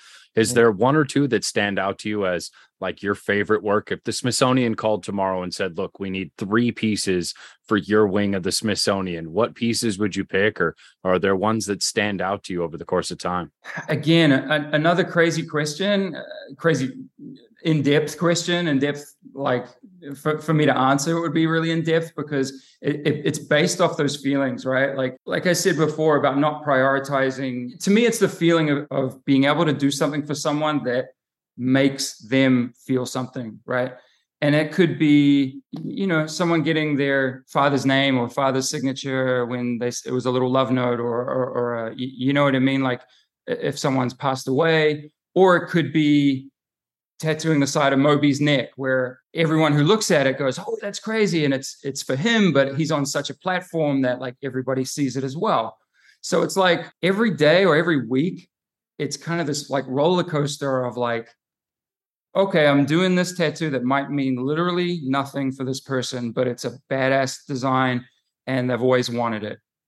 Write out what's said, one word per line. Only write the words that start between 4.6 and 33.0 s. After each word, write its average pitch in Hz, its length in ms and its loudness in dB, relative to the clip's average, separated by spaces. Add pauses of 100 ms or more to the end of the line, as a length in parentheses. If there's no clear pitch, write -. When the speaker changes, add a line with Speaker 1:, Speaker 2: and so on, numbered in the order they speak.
Speaker 1:
called 107 260 -2
tomorrow 95 400 -4
and 90 100 -8
said, 92 240 -6
"Look, 95 220 -8
we 98 120 -8
need 95 280 -6
three 113 340 0
pieces 95 640 -2 (320)
for 110 100 0
your 104 300 2
wing 98 280 0
of 92 80 -4
the 87 100 -4
Smithsonian," 95 800 -2
what 107 220 0
pieces 113 440 -2
would 101 160 -2
you 95 100 -4
pick? 101 360 0
Or, 82 160 -2 (260)
or 92 120 2
are 90 40 4
there 98 180 0
ones 104 300 0
that 98 160 -4
stand 104 380 -2
out 98 240 -4
to - 80 -10
you 87 100 -4
over 82 140 -6
the - 80 -12
course 90 260 -2
of 85 80 -10
time? 90 320 -6 (380)
Speaker 2:
Again, 156 440 4
a-, 147 400 0
another 165 320 2
crazy 165 400 0
question, 190 680 -2
uh, - 80 -12 (340)
crazy 131 360 0 (720)
in-depth 147 540 2
question, 175 480 0
in-depth, 143 380 0 (300)
like, 135 320 -2 (500)
for, 156 240 -4
for 165 120 -2
me 151 140 4
to 127 100 4
answer, 143 400 2
it 170 40 -2
would 165 120 -4
be 160 140 2
really 165 240 0
in-depth 165 460 0
because 143 340 -4 (300)
it, 147 260 -2
it, 147 180 -2
it's 151 140 -2
based 165 420 0
off 165 160 2
those 143 200 -2
feelings, 135 500 -2
right? 131 300 0
Like, 127 200 -4 (100)
like - 200 -4
I 175 60 4
said 170 240 2
before 156 400 2
about 139 220 2
not 151 260 0
prioritizing, 135 1200 0
to 190 80 2
me, 226 120 4
it's 226 140 0
the 196 100 4
feeling 165 420 2
of, 143 200 -2
of 131 340 -4
being 135 200 4
able 147 200 4
to 151 80 2
do 139 200 0
something 147 340 -2
for 151 80 -4
someone 151 500 -2
that 123 260 -2 (460)
makes 135 640 2
them 127 540 2 (120)
feel 127 220 -2